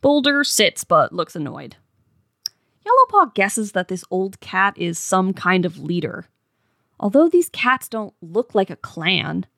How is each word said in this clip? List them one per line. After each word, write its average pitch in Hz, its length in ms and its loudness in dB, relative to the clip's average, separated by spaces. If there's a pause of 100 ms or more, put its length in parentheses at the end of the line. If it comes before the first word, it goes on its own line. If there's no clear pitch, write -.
Boulder 285 420 2
sits - 400 0
but 156 300 2
looks 175 240 -6
annoyed. 143 400 -12 (1080)
Yellow 494 240 6
Paw 392 240 4
guesses 202 400 -2
that 180 140 -4
this 185 240 -8
old 190 300 -4
cat 196 360 -2
is 170 220 -6
some 185 340 0
kind 180 320 0
of 175 140 -8
leader. 165 480 -6 (720)
Although 269 300 4
these 349 200 2
cats - 400 -2
don't 220 320 -8
look 185 360 -4
like 196 140 2
a 170 60 -10
clan 170 680 -4 (120)